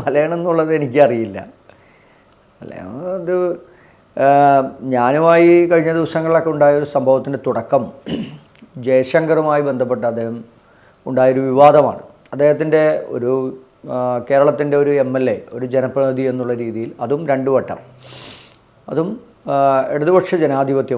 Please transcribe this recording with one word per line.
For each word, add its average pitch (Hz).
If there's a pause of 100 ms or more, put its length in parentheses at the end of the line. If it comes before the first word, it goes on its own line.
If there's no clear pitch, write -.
മലയാണെന്നുള്ളത് 160
എനിക്കറിയില്ല. 120 (1200)
അല്ല, - (440)
അത്, 180 (880)
ആ, 135 (680)
ഞാനുമായി 165 (180)
കഴിഞ്ഞ 165
ദിവസങ്ങളിലൊക്കെ 160
ഉണ്ടായ 147
ഒരു 143
സംഭവത്തിൻ്റെ 131
തുടക്കം 120 (1000)
ജയശങ്കറുമായി 151
ബന്ധപ്പെട്ട് 123
അദ്ദേഹം 117 (720)
ഉണ്ടായൊരു 131
വിവാദമാണ്. 139 (300)
അദ്ദേഹത്തിൻ്റെ 151 (320)
ഒരു, 123 (640)
ആ, - (320)
കേരളത്തിൻ്റെ 143
ഒരു 143 (120)
എം 127
എൽ 131 (100)
എ, - (180)
ഒരു 127
ജനപ്രതിനിധി 131
എന്നുള്ള 123 (100)
രീതിയിൽ, 113 (140)
അതും 147 (100)
രണ്ടു 131
വട്ടം, - (1120)
അതും, 165 (420)
ആ, - (400)
ഇടതുപക്ഷ 175 (100)
ജനാധിപത്യ 135